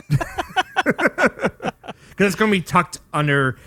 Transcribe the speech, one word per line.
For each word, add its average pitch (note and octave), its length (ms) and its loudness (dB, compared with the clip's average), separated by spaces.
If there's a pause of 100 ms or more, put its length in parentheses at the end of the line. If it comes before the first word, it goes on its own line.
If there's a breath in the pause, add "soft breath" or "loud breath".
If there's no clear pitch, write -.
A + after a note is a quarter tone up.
(120)
<laughs> - 720 -2
'Cause - 1400 -2
it's F#3+ 80 0
gonna A3 160 2
be F#3+ 100 2
tucked - 380 0 (140)
under. C#3+ 540 2